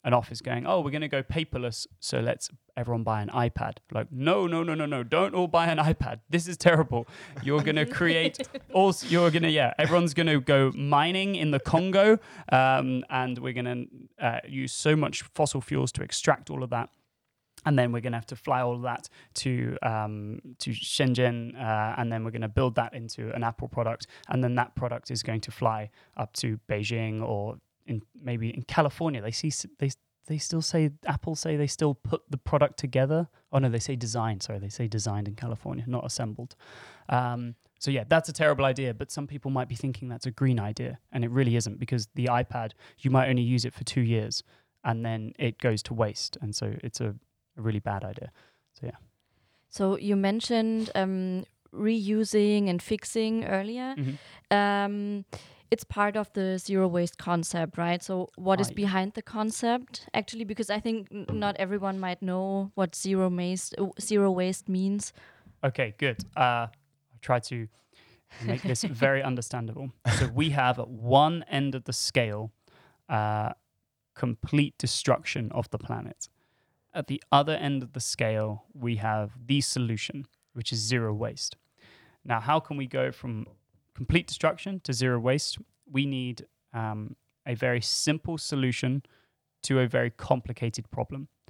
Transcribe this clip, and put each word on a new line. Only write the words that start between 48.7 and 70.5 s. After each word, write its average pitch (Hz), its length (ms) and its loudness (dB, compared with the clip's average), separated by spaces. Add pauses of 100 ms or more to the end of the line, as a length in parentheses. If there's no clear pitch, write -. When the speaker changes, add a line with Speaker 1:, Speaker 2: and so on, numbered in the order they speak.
Speaker 1:
So - 120 -20
yeah. 120 120 -10 (720)
Speaker 2:
So 196 280 0
you 202 180 0
mentioned, 220 800 2
um, 185 520 0 (280)
reusing 208 960 2
and 175 120 0
fixing 220 640 -2
earlier. 233 520 -4
Speaker 1:
Mm-hmm. 143 600 -4
Speaker 2:
Um, 202 680 0 (460)
it's 233 120 2
part 208 340 -2
of 208 160 -2
the 190 240 0
zero 190 300 2
waste 175 300 0
concept, 170 600 -2
right? 175 240 0
So 185 340 -4
what 190 240 4
is 196 80 2
Speaker 1:
Ah, - 40 -8
yeah. - 40 -14
Speaker 2:
behind 196 380 0
the 220 80 -8
concept, 233 920 -2
actually? 220 300 -4
Because 208 280 -4
I 214 80 0
think 226 320 -4
n-, 202 200 -10
not 208 260 0
everyone 190 420 -2
might 180 220 -4
know 196 540 -2
what 190 200 0
zero 190 340 2
waste, 180 480 -2
uh, 196 100 0 (140)
zero 202 300 4
waste 185 360 0
means. 196 460 0 (500)
Speaker 1:
Okay, 127 360 0
good. 131 180 0 (180)
Uh, 120 300 4 (460)
I'll 120 100 -20
try 123 180 2
to 117 280 -6 (800)
make 120 180 -2
this 127 200 0
Speaker 2:
<laughs> 139 220 0
Speaker 1:
very 135 160 4
understandable. 123 720 -6 (260)
So 131 160 2
we 151 180 2